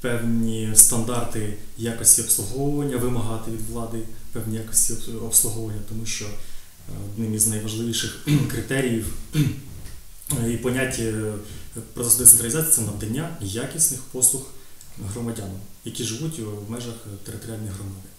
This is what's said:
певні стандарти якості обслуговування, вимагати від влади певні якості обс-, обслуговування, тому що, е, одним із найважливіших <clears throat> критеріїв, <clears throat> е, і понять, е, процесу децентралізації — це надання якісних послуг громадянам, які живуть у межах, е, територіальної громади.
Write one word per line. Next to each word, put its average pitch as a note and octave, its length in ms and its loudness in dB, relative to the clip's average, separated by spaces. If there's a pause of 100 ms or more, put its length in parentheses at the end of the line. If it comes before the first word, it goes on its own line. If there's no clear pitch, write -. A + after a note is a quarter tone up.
певні A2+ 720 2
стандарти A2+ 800 6 (200)
якості A2+ 440 4
обслуговування, C#3 760 0
вимагати A2+ 540 0
від A2 100 -4
влади A2+ 380 -4 (340)
певні A2 220 -2
якості - 380 4
обс-, A2+ 320 -2
обслуговування, A2 640 2
тому A2+ 160 -2
що, G#2+ 200 -2
е, G#2+ 40 -6 (840)
одним A2 200 -2
із G#2+ 140 4
найважливіших A2 720 -2 (160)
<clears throat> - 160 4
критеріїв, A#2+ 640 0 (100)
<clears throat> - 120 -12 (1080)
е, A#2 100 2
і A#2 40 -2
понять, B2 420 0
е, A2 340 -2 (600)
процесу A#2+ 240 2
децентралізації — A#2+ 580 6
це A#2 60 0
надання G#2+ 600 -4
якісних A#2+ 600 -2
послуг B2+ 420 2 (720)
громадянам, G#2+ 460 -6 (260)
які A2+ 180 -6
живуть A#2+ 360 -4
у G#2 320 -8
межах, A#2+ 220 -6 (120)
е, G2+ 200 -10
територіальної G#2+ 440 -8
громади. F#2+ 380 -10 (120)